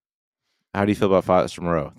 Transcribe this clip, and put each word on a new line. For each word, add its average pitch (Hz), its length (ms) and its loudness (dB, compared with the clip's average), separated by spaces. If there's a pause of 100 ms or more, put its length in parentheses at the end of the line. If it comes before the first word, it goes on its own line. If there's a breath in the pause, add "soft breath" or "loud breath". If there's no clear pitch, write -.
(720)
How 101 120 0
do 104 60 2
you 101 40 0
feel 104 140 0
about 92 160 2
Foster 90 360 0
Moreau, 82 380 -4